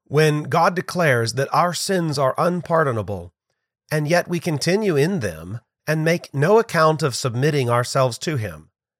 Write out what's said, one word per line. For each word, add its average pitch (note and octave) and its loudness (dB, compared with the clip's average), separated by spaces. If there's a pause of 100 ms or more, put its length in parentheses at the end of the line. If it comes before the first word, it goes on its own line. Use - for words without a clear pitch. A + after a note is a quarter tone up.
when D3+ 2
God E3+ 2
declares C3 0
that C3 -4
our E3 2
sins E3 -2
are C3+ 2
unpardonable, C3+ -2 (560)
and D3+ -2
yet - 2
we F3 -2
continue F3 0
in D#3 2
them, F2+ -8 (240)
and D#3 -2
make E3 -2
no D#3+ 4
account D#3+ 2
of C3+ -2
submitting C3 0
ourselves B2 0
to D#3 -4
him, E2 -8 (280)